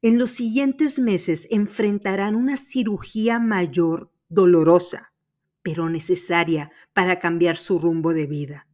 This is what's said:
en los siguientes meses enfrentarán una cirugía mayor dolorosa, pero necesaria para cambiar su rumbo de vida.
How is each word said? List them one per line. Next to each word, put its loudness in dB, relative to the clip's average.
en 4
los 0
siguientes 0
meses -2
enfrentarán 0
una 0
cirugía -2
mayor 0
dolorosa, 4
pero -4
necesaria -2
para 0
cambiar 0
su -2
rumbo -2
de -2
vida. -10